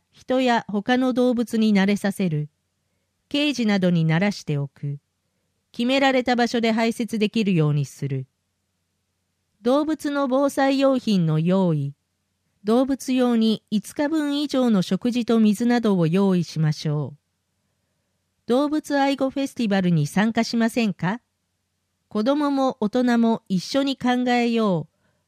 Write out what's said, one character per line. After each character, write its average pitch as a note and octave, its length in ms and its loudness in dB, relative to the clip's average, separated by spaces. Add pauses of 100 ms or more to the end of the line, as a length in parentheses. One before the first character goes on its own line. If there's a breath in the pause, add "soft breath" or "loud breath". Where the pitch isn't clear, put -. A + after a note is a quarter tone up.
(100)
人 - 300 -4
や A#3+ 260 0
他 G#3+ 320 -2
の B3+ 140 0
動 B3 220 2
物 A3+ 220 -4
に A3 160 2
慣 F#3+ 140 4
れ G3+ 100 2
さ G3 140 -2
せ F#3+ 180 -2
る。 D3+ 200 -4 (800)
ケ D4 220 0
ー C4+ 40 -2
ジ B3 100 -2
な G#3 140 2
ど F3+ 120 2
に E3+ 140 2
慣 D#3+ 140 2
ら G3 140 0
し - 120 -12
て D3 140 -4
お C#3+ 80 -4
く。 C#3+ 320 -10 (720)
決 A#3+ 160 -4
め C4 140 2
ら C4+ 100 4
れ B3+ 140 0
た B3+ 100 0
場 A#3+ 140 0
所 A#3+ 120 -2
で A3+ 120 0
排 A3+ 180 0
泄 A3+ 280 -4
で G#3 120 0
き A3+ 140 0
る F#3+ 100 0
よ D#3 140 2
う D3 60 0
に D3 100 0
す - 240 -10
る。 C3 180 -8 (1400)
動 C4+ 220 2
物 D4+ 260 -4
の C#4+ 160 -2
防 C4+ 220 2
災 C4+ 320 0
用 C4+ 180 4
品 F#3+ 280 0
の D#3 120 2
用 F3+ 360 2
意。 C#3 200 -4 (680)
動 A#3+ 220 2
物 C4 260 -4
用 B3 240 2
に A3 340 0
五 - 240 -4
日 D4 140 -2
分 D4 320 -2
以 D4 80 -4
上 B3+ 220 0
の G3 120 2
食 G#3 300 -2
事 A#3+ 140 -2
と A#3 120 2
水 G#3+ 260 2
な A#3+ 160 2
ど G#3+ 160 2
を E3+ 120 2
用 F#3+ 260 2
意 F3+ 80 2
し - 160 -8
ま D#3 140 0
し - 160 -6
ょ D3 260 -4
う。 - 20 -20 (1300)
動 C4+ 220 2
物 D4 300 -2
愛 C#4 160 2
護 C4+ 160 -2
フ C4+ 80 -8
ェ C#4 80 -2
ス - 80 -10
テ A#3+ 100 -4
ィ A3 40 0
バ G3 120 2
ル F3+ 100 2
に D#3 180 2
参 A3 240 0
加 A3+ 100 0
し A#3 140 -4
ま A3+ 140 2
せ A#3 160 -2
ん G3 60 -2
か？ F#3+ 280 -6 (880)
子 G#3+ 160 -4
供 C#4+ 260 0
も C4+ 300 -2
大 G#3+ 80 0
人 B3 300 0
も A3+ 300 0
一 F#3 120 -2
緒 C#4 240 -2
に C#4 120 -4
考 B3 340 -2
え A#3+ 200 0
よ G#3 420 -2
う。 - 40 -20 (320)